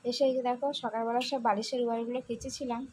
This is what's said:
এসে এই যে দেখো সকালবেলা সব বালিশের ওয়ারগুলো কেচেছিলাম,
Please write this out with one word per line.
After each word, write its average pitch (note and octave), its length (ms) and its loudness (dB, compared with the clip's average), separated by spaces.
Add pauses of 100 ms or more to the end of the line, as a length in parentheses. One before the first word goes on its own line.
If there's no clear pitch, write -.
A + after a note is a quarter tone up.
এসে B3 220 2
এই C4 80 6
যে B3+ 80 2
দেখো B3 320 0
সকালবেলা A3+ 480 0
সব B3 200 -2
বালিশের A3+ 440 2
ওয়ারগুলো A#3 420 -2
কেচেছিলাম, A#3+ 640 -6